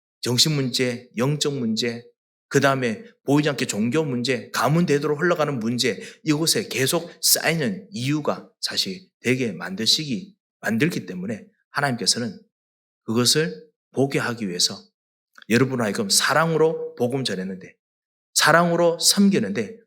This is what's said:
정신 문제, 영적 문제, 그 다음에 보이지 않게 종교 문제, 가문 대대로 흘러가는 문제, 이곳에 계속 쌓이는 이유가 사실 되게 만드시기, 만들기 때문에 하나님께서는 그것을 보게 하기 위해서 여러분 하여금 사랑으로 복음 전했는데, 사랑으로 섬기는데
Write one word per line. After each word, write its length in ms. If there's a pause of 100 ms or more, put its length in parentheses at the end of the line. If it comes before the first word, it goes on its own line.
(200)
정신 320
문제, 640
영적 380
문제, 500 (440)
그 120
다음에 420 (220)
보이지 240
않게 180
종교 380
문제, 480
가문 340
대대로 300
흘러가는 420
문제, 440 (200)
이곳에 460
계속 420 (120)
쌓이는 680
이유가 580 (120)
사실 480 (120)
되게 320
만드시기, 840 (260)
만들기 460
때문에 400 (240)
하나님께서는 680 (680)
그것을 640 (240)
보게 260
하기 300
위해서 300 (680)
여러분 320
하여금 300
사랑으로 840
복음 300
전했는데, 500 (600)
사랑으로 640
섬기는데 800 (100)